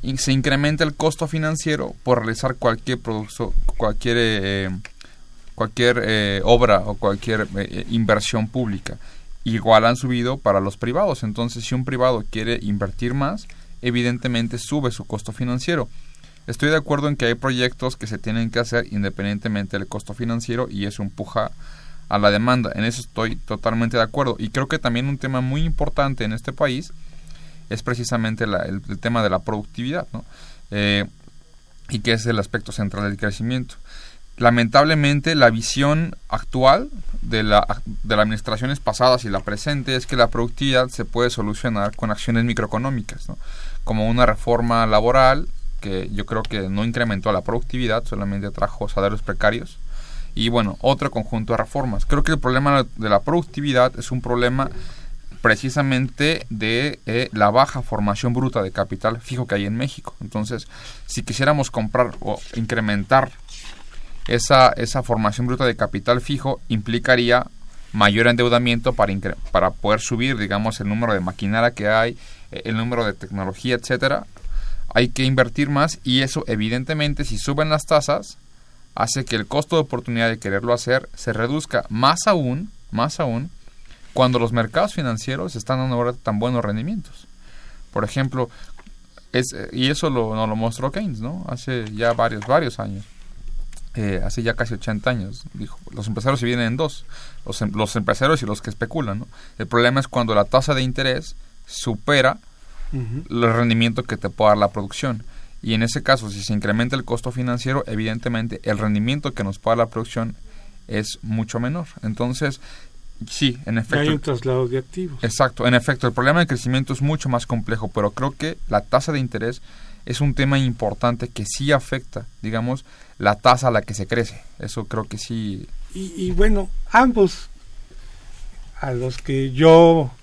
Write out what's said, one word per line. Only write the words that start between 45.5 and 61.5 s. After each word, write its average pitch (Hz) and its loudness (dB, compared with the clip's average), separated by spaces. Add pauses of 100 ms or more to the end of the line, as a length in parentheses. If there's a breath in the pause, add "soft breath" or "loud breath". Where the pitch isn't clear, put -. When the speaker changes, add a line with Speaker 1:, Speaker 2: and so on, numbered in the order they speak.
Speaker 1:
que 92 -4
yo 101 -2
creo 110 -2
que 98 -2
no 101 0
incrementó 110 0
la 92 0
productividad, 120 0
solamente 101 -2
trajo - -2
salarios 101 0
precarios, 110 0 (560 soft breath)
y 110 0
bueno, 113 2
otro 135 2
conjunto 110 -2
de 113 2
reformas. 113 0
Creo 143 4
que 160 4
el 151 2
problema 131 4 (120)
de 110 -4
la 101 6
productividad 143 2
es - -6
un 127 -2
problema 123 0 (720 loud breath)
precisamente 135 2
de, 117 0
eh, 120 0
la 104 4
baja 127 4
formación 104 0
bruta 123 0
de 92 -4
capital 104 -2
fijo 123 -6
que - -2
hay 101 0
en 107 -2
México. - -6
Entonces, 107 -6 (400 loud breath)
si - -6
quisiéramos 135 2